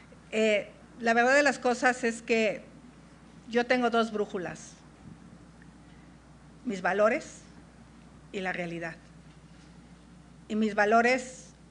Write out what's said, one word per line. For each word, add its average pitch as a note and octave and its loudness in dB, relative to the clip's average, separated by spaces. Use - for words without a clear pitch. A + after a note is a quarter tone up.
Eh, G#3+ 0
la A#3 0
verdad A#3+ 4
de D4 6
las C#4 2
cosas B3 0
es A3+ -4
que A3 -2
yo A#3 0
tengo B3 2
dos A3+ 0
brújulas, G3 -8
mis G3 -6
valores G#3 0
y G#3 -10
la F#3 -6
realidad. E3+ -8
Y G#3+ -6
mis G#3+ 0
valores A#3 2